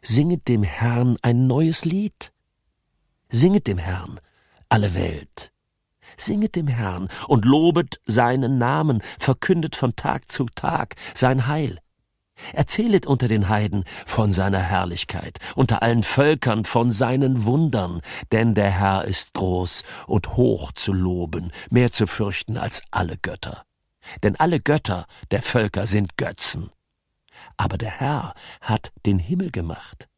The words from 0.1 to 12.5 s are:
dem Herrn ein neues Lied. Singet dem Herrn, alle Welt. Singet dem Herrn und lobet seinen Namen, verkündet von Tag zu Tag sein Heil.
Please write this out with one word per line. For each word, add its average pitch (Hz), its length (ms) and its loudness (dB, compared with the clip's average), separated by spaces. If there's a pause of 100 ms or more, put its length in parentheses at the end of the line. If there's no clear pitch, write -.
dem 113 160 2
Herrn 120 580 0
ein 123 260 4
neues 160 360 2
Lied. 190 480 -6 (960)
Singet 185 400 2
dem 98 100 -2
Herrn, 87 440 -8 (480)
alle 104 240 2
Welt. 85 580 -6 (640)
Singet 208 400 -2
dem 160 120 -2
Herrn 98 420 -2 (180)
und 123 160 4
lobet 156 640 4
seinen 127 520 2
Namen, 135 440 2 (180)
verkündet - 560 0
von 123 220 -2
Tag - 340 -4
zu 131 140 0
Tag - 500 -4 (180)
sein 127 340 2
Heil. 143 320 -4 (760)